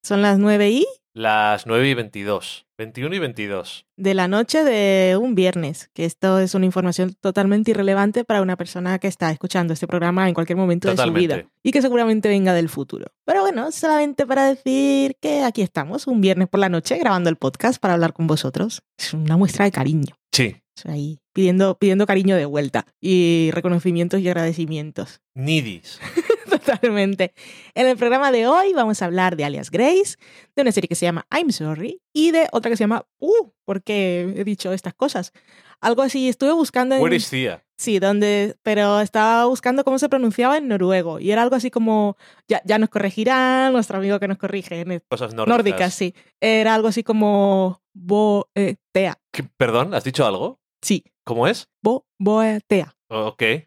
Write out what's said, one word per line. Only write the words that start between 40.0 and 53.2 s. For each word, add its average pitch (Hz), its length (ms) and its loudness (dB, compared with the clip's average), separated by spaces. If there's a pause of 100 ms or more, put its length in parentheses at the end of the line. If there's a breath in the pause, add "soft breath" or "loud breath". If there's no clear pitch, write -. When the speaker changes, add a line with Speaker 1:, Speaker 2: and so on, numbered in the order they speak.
Speaker 1:
pronunciaba 254 480 2
en 294 100 -4
noruego 180 520 0
y 196 120 -2
era 220 100 2
algo 247 140 2
así 240 140 -2
como, 214 480 2 (300 soft breath)
ya, 208 180 0
ya 208 140 2
nos 220 100 2
corregirá 254 840 0
nuestro 220 260 0
amigo 196 220 -2
que 196 80 -2
nos 196 100 -4
corrige 190 440 -8
en 175 100 -8
el 175 180 -6
Speaker 2:
Cosas 113 240 -4
nórdicas. 220 240 2
Speaker 1:
nórdicas, 190 360 0
sí. 180 220 -6 (240 soft breath)
Era 220 360 2
algo 220 120 2
así 220 160 -2
como 202 800 2 (120)
bo-, 202 600 0
eh, 196 200 0 (180)
tea. 185 260 0 (120)
Speaker 2:
¿Qué? 147 120 -8 (140)
¿Perdón? 127 360 2
¿Has 131 100 -2
dicho 131 220 0
algo? 110 340 -4 (220)
Speaker 1:
Sí. - 220 -2 (200)
Speaker 2:
¿Cómo 120 240 0
es? 220 200 -4 (160)
Speaker 1:
Bo-, 240 220 0 (120)
boetea. 214 800 0 (140)
Speaker 2:
Ok. 110 340 -4 (240)